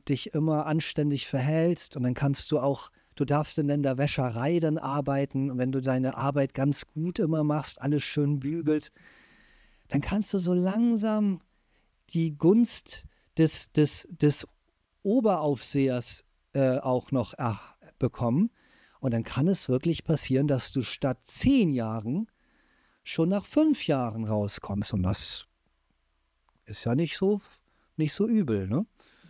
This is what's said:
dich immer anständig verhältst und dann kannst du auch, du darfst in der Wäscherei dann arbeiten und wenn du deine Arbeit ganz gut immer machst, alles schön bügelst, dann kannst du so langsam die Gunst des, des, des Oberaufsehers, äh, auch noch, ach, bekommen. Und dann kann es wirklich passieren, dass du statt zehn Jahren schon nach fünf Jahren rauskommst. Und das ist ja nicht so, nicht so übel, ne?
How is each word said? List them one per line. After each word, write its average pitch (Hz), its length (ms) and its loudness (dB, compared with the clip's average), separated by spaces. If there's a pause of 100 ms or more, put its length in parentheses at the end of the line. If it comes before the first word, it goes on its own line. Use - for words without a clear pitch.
dich - 260 -4
immer 151 340 0
anständig 151 600 0
verhältst 156 720 0
und 127 60 -2
dann 123 100 2
kannst 139 360 0
du 147 100 2
auch, 135 320 -2 (240)
du 139 100 -2
darfst 147 320 0
in 143 260 0
der 131 140 0
Wäscherei 139 640 0
dann 160 160 2
arbeiten 139 760 -2
und 127 60 -6
wenn 127 160 0
du 135 80 0
deine 131 340 0
Arbeit 139 380 0
ganz 139 340 0
gut 170 320 -6
immer 160 240 2
machst, 151 380 -2
alles 143 220 0
schön 147 360 0
bügelst, 151 540 -2 (960)
dann 143 100 0
kannst 202 340 -2
du 202 40 -2
so 180 160 0
langsam 208 880 0 (720)
die 165 260 0
Gunst - 680 2 (340)
des, - 360 0
des, - 360 0
des 151 380 0 (560)
Oberaufsehers, 151 1200 0 (300)
äh, 131 240 2
auch 127 340 -2
noch, 127 260 -2
ach, 113 380 -4 (240)
bekommen. 127 500 2 (520)
Und 131 100 0
dann 117 140 0
kann 147 240 0
es 190 180 -2
wirklich 135 380 0
passieren, 147 420 2
dass 135 240 -2
du 92 120 -2
statt - 400 -4
zehn 240 500 2
Jahren 117 580 -4 (720)
schon - 240 0
nach 190 180 0
fünf 302 420 2
Jahren 117 360 0
rauskommst. 104 720 -2
Und 92 100 0
das - 440 -2 (1160)
ist - 220 -12
ja 120 100 2
nicht 160 220 0
so, 196 240 2 (560)
nicht 156 160 0
so 202 120 0
übel, 135 420 0
ne? 135 180 0 (440)